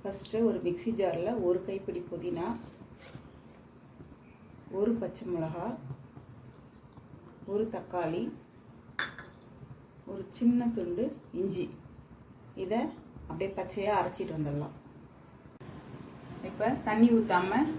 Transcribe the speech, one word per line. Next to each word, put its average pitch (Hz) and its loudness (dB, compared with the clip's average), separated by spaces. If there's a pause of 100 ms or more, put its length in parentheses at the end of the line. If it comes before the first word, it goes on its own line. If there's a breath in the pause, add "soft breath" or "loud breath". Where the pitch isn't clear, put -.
ஃபஸ்ட்டு 220 0
ஒரு 180 4
மிக்ஸி 175 0
ஜாரில் 190 2
ஒரு 180 6
கைப்பிடி 190 -4 (100)
புதினா, - -2 (2250)
ஒரு 226 4
பச்சை - -6
மிளகா, 165 -2 (1900)
ஒரு 208 4 (100)
தக்காளி, 175 0 (1900)
ஒரு 196 -6 (160)
சின்ன 240 6
துண்டு 180 0 (360)
இஞ்சி, 180 0 (1000)
இதை 214 2 (480)
அப்படியே 175 -2
பச்சையா 196 0
அரைச்சிட்டு 165 -2
வந்துடலாம். 147 0 (1800)
இப்ப 214 2 (180)
தண்ணி 226 10 (100)
ஊத்தாம 185 6 (260)